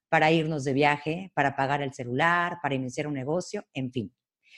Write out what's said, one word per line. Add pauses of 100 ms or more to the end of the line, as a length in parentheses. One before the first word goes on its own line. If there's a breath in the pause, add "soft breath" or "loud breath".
para
irnos
de
viaje,
para
pagar
el
celular,
para
iniciar
un
negocio, (100)
en
fin. (460 loud breath)